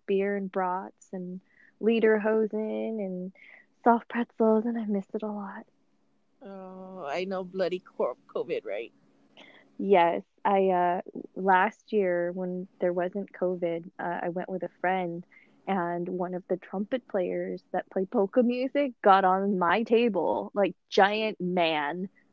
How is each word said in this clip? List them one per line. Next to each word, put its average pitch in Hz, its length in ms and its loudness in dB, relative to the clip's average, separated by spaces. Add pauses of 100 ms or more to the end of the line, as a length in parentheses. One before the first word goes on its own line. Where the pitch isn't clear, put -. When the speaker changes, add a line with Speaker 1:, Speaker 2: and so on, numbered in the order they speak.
Speaker 1:
beer 202 300 0
and 196 160 -6
brats 190 600 -4
and 180 280 -10 (420)
lederhosen 220 1200 0
and 185 280 -8 (500)
soft 233 260 4
pretzels, 220 580 0
and 233 120 -4
I 226 60 -6
missed 202 320 -4
it 214 80 -8
a 214 80 -6
lot. 202 340 -12 (800)
Speaker 2:
Oh, 185 640 -14
I 175 140 -2
know 190 180 -4
bloody 180 380 -2
cor-, 135 340 -4 (180)
covid, 131 320 -4
right? 107 280 -8 (840)
Speaker 1:
Yes. 190 440 4 (220)
I, 196 260 4
uh, 180 300 2 (360)
last 190 560 2
year 180 400 0
when 185 340 -6 (140)
there 180 120 0
wasn't 185 400 -4
covid, 175 520 -2 (140)
uh, 175 240 -4
I 180 80 -4
went 180 180 -6
with 185 160 -6
a 175 60 -6 (100)
friend, 180 440 -2 (440)
and 175 400 -2
one 185 260 -4
of 180 140 -6
the 180 80 0
trumpet 202 500 -6
players 180 640 -4
that - 200 -6
play 190 160 -2
polka 254 360 2
music 254 500 0 (100)
got 190 220 8
on 190 360 2
my 180 240 2
table, 214 680 2
like, 196 220 2 (160)
giant 214 500 2
man 170 680 0 (240)